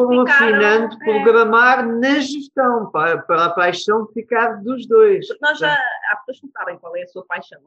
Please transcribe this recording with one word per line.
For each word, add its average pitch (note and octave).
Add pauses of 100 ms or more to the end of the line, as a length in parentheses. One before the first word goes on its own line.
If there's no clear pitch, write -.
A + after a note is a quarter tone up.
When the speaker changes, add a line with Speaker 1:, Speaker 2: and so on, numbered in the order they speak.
Speaker 1:
foram B3
Speaker 2:
ficaram, A#3
Speaker 1:
afinando G#3+
Speaker 2:
é. -
Speaker 1:
programar A3+
na B3+
gestão, B3+
para, D#3+
para E3+
a E3+
paixão F#3
ficar A3+
dos A#3
dois. G#3+
Speaker 2:
Porque -
nós D4
já, D4
Speaker 1:
Portanto, A#3+
Speaker 2:
há A3
pessoas -
que C#4+
não -
sabem F3+
qual -
é F3+
a F3
sua F#3
paixão F#3